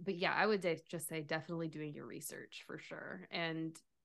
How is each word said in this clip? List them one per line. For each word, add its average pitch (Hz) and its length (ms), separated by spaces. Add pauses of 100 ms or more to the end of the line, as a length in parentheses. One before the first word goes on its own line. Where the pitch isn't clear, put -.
but 175 140
yeah, 170 180
I 165 120
would 208 160
de-, 165 260
just 165 200
say 160 120
definitely 160 480
doing 151 240
your 139 140
research - 600
for - 120
sure. - 520
And 160 480 (260)